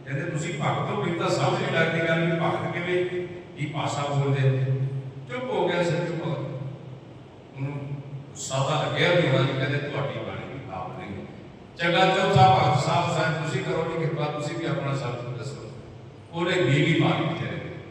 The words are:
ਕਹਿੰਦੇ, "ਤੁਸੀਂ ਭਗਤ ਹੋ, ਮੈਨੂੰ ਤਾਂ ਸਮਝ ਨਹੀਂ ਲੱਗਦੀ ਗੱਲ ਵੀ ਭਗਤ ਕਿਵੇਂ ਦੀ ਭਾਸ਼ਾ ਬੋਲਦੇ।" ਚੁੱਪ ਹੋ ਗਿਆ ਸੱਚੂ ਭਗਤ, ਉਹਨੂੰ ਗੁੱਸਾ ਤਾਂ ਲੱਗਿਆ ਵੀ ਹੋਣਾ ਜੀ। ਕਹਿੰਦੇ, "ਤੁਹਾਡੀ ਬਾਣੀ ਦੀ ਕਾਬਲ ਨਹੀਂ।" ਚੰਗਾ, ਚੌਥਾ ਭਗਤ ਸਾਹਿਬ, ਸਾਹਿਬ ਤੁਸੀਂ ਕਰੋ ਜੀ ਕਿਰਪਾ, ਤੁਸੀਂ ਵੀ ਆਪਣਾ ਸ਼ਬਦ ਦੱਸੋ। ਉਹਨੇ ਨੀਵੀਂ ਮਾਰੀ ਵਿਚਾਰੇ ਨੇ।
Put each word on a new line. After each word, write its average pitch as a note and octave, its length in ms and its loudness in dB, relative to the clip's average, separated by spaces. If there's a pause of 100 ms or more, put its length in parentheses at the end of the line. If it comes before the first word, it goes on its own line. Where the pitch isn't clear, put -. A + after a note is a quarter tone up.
ਕਹਿੰਦੇ, C#3 260 -4
"ਤੁਸੀਂ - 240 -4
ਭਗਤ - 360 -2
ਹੋ, G#3 140 -2
ਮੈਨੂੰ E3+ 140 0
ਤਾਂ F#3 120 0
ਸਮਝ F3+ 320 2
ਨਹੀਂ - 100 -2
ਲੱਗਦੀ E3 360 2
ਗੱਲ E3 120 2
ਵੀ E3+ 120 2
ਭਗਤ E3+ 400 0
ਕਿਵੇਂ F3+ 540 0 (300)
ਦੀ C#3+ 100 -4
ਭਾਸ਼ਾ C#3+ 480 -2
ਬੋਲਦੇ।" C3 500 4 (640)
ਚੁੱਪ B3+ 140 -4
ਹੋ F3 240 0
ਗਿਆ F3 140 2
ਸੱਚੂ E3 320 0
ਭਗਤ, - 460 -6 (960)
ਉਹਨੂੰ C#3 160 -4 (560)
ਗੁੱਸਾ - 300 -4
ਤਾਂ D3+ 280 2
ਲੱਗਿਆ D3 220 2
ਵੀ E3+ 200 4
ਹੋਣਾ C3 240 4
ਜੀ। - 60 -2
ਕਹਿੰਦੇ, C#3 200 0
"ਤੁਹਾਡੀ - 400 -4
ਬਾਣੀ - 340 -8
ਦੀ C#3 60 -10 (120)
ਕਾਬਲ B2+ 300 -8
ਨਹੀਂ।" G#2 260 -10 (520)
ਚੰਗਾ, F3 280 6
ਚੌਥਾ F#3+ 480 8
ਭਗਤ - 300 4
ਸਾਹਿਬ, E3 340 2
ਸਾਹਿਬ D#3+ 280 0
ਤੁਸੀਂ - 180 -2
ਕਰੋ E3 280 -2
ਜੀ D#3+ 140 0
ਕਿਰਪਾ, D3+ 180 -2
ਤੁਸੀਂ D#3 340 -4
ਵੀ E3+ 60 -4
ਆਪਣਾ C3+ 320 -2
ਸ਼ਬਦ - 420 -6
ਦੱਸੋ। - 320 -10 (600)
ਉਹਨੇ F3 240 0
ਨੀਵੀਂ D#3 440 4
ਮਾਰੀ E3 220 2
ਵਿਚਾਰੇ - 340 -4
ਨੇ। - 140 -8 (200)